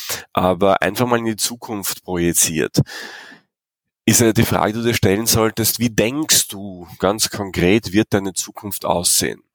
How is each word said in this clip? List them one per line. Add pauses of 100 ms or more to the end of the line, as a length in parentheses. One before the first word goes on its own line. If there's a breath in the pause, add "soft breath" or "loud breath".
(340 loud breath)
aber
einfach
mal
in
die
Zukunft
projiziert. (1200 loud breath)
Ist
ja
die
Frage,
die
du
dir
stellen
solltest,
wie
denkst
du (120)
ganz
konkret,
wird
deine
Zukunft
aussehen? (120)